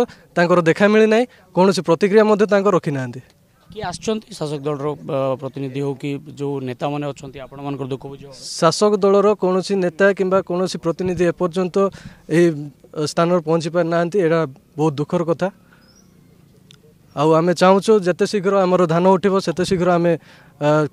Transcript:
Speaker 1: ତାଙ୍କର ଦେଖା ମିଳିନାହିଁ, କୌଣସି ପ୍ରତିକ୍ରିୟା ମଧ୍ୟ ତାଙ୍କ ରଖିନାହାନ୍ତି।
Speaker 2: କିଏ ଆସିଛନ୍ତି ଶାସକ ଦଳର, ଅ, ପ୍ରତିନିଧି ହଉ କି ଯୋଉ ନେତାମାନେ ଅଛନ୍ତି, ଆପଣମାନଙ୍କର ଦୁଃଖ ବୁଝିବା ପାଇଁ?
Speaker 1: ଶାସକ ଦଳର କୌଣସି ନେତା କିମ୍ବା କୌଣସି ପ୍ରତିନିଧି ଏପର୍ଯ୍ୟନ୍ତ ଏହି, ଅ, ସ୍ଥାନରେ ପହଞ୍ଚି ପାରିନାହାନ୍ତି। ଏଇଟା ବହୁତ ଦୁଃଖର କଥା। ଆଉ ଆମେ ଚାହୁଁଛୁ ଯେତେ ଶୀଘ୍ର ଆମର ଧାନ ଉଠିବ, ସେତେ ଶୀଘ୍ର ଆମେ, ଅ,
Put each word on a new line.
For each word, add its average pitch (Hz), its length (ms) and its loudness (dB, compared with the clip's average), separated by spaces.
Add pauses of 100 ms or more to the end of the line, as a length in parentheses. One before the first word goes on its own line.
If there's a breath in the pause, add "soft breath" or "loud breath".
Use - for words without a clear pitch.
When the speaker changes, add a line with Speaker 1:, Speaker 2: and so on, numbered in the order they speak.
(360 loud breath)
Speaker 1:
ତାଙ୍କର 175 260 2
ଦେଖା 165 260 2
ମିଳିନାହିଁ, 214 380 4 (300 soft breath)
କୌଣସି 185 260 2
ପ୍ରତିକ୍ରିୟା 190 420 2
ମଧ୍ୟ 214 220 2
ତାଙ୍କ 196 220 2
ରଖିନାହାନ୍ତି। 135 760 -4 (320)
Speaker 2:
କିଏ 214 100 -12
ଆସିଛନ୍ତି 214 500 -6
ଶାସକ 151 260 -6
ଦଳର, 143 340 -4
ଅ, 135 420 -4
ପ୍ରତିନିଧି 135 460 -8
ହଉ 139 120 -4
କି 143 260 -8 (100)
ଯୋଉ 139 300 -6
ନେତାମାନେ 143 480 -6
ଅଛନ୍ତି, 139 320 -14
ଆପଣମାନଙ୍କର 139 480 -10
ଦୁଃଖ 131 200 -10
ବୁଝିବା 139 240 -20
ପାଇଁ? - 100 -20
Speaker 1:
ଶାସକ 208 540 0
ଦଳର 202 380 4
କୌଣସି 190 420 -2
ନେତା 190 380 2
କିମ୍ବା 190 280 0
କୌଣସି 180 360 -4
ପ୍ରତିନିଧି 175 480 -2
ଏପର୍ଯ୍ୟନ୍ତ 180 640 -2 (400 loud breath)
ଏହି, 151 420 2 (220)
ଅ, 151 120 -4
ସ୍ଥାନରେ 170 340 0
ପହଞ୍ଚି 160 300 -2
ପାରିନାହାନ୍ତି। 170 500 -2
ଏଇଟା 165 260 2 (320)
ବହୁତ 151 160 0
ଦୁଃଖର 147 300 -4
କଥା। 170 280 -4 (1600 soft breath)
ଆଉ 151 160 2
ଆମେ 165 220 2
ଚାହୁଁଛୁ 196 460 4
ଯେତେ 180 260 -2
ଶୀଘ୍ର 196 360 -2
ଆମର 180 240 2
ଧାନ 170 220 2
ଉଠିବ, 190 320 2
ସେତେ 180 260 -4
ଶୀଘ୍ର 180 240 0
ଆମେ, 170 280 2 (440 soft breath)
ଅ, 151 320 2